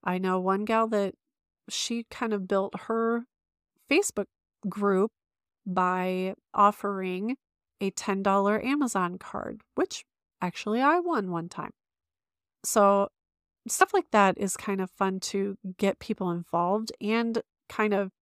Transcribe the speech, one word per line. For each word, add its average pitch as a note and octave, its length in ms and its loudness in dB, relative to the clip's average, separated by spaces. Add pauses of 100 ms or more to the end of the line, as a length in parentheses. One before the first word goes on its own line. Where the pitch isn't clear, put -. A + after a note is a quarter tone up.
I F3+ 140 -2
know F#3 240 0
one F#3+ 240 0
gal A3+ 240 2
that G3+ 260 0 (540)
she - 420 -4
kind A3+ 220 -4
of G3 160 -2
built G3 240 0 (140)
her A3+ 380 0 (640)
Facebook C#4+ 360 0 (400)
group G3+ 440 2 (560)
by F#3 680 0 (200)
offering G3+ 800 0 (440)
a G3 100 0
ten G3 320 -4
dollar G3+ 420 2
Amazon A3 540 0
card, - 420 -10 (140)
which - 300 -4 (360)
actually G#3 400 -4
I D4+ 200 4
won C#4 300 -2
one E3+ 180 -4
time. - 240 -12 (920)
So G3+ 440 6 (580)
stuff - 260 2
like - 200 0
that G3 260 4
is G3 180 -4
kind G3 240 -4
of F#3 100 -4
fun F#3+ 300 -2
to G3 360 -4 (200)
get G3 220 0
people G3 320 -4
involved F3 680 -2
and A3+ 420 0 (260)
kind G#3+ 240 0
of G3 180 0 (120)